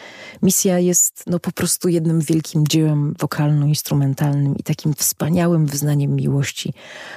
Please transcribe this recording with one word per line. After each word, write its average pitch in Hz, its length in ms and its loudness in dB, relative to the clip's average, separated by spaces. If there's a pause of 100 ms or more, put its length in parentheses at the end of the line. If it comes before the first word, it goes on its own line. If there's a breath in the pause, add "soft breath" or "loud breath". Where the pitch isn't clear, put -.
(420 loud breath)
Misja 185 360 2
jest, - 480 0
no, 175 120 0
po - 140 -6
prostu - 360 -2
jednym 165 320 2
wielkim 156 460 0
dziełem 151 520 2
wokalno-instrumentalnym 143 1400 0
i - 60 -8
takim 151 320 -2
wspaniałym 170 720 0
wyznaniem 143 500 0
miłości, 139 580 -2 (420 loud breath)